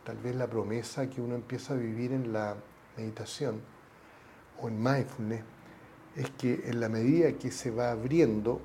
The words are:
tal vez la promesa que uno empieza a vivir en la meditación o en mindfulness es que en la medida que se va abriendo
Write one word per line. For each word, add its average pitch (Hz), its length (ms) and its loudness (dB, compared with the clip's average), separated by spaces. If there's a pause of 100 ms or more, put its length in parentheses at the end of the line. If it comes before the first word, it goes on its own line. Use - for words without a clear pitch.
tal 113 140 -8
vez 120 180 -2
la 127 120 2
promesa 113 600 -2
que 131 120 -4
uno 120 140 -2
empieza 120 380 -4
a - 40 0
vivir 117 360 -2
en 123 200 0
la 104 220 0 (420)
meditación 110 640 -4 (1000)
o 113 80 -4
en 110 120 -2
mindfulness 113 600 0 (760)
es 131 160 -4
que - 340 0
en 120 140 -2
la 113 100 0
medida 131 440 6
que 131 180 -4
se - 180 -4
va 120 220 0
abriendo 117 720 4